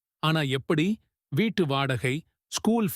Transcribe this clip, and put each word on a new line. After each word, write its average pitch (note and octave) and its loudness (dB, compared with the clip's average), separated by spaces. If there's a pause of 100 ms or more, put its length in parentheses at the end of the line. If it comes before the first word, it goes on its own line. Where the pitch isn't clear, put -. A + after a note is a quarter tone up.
(200)
ஆனா D#3 0
எப்படி? D3 0 (440)
வீட்டு F#3 0
வாடகை, C3+ -2 (260)
ஸ்கூல் A3 0